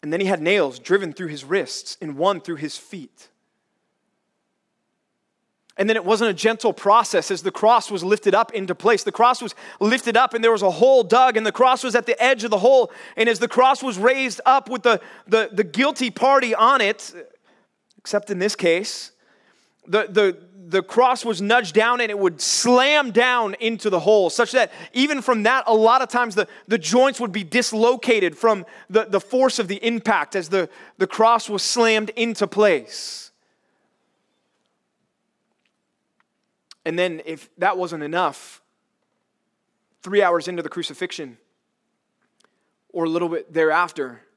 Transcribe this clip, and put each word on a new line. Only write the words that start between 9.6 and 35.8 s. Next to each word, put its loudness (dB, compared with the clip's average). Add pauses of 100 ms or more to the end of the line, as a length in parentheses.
lifted 0
up 2
and -4
there 4
was 0
a 2
hole 4
dug 4
and -2
the 0
cross 2
was -4
at 0
the -2
edge 2
of -6
the 0
hole. 4 (240)
And 0
as 0
the -2
cross 2
was -6
raised -2
up 2
with -8
the, 2 (260)
the, 0
the -2
guilty -2
party 2
on 4
it, -4 (840)
except -6
in -6
this -2
case, -2 (760)
the, -2
the, 0 (300)
the -2
cross 0
was -4
nudged 0
down 2
and -2
it -8
would 0
slam 2
down 0
into -4
the 0
hole, 4
such 0
that 0 (220)
even 0
from 0
that, 2
a 2
lot 4
of -6
times -2
the, 0 (200)
the -2
joints 2
would -6
be -8
dislocated 0
from 0 (240)
the, 0
the -2
force 0
of -2
the -8
impact -2
as -4
the, -2 (280)
the -2
cross 2
was -6
slammed 0
into -4
place. -2 (3500)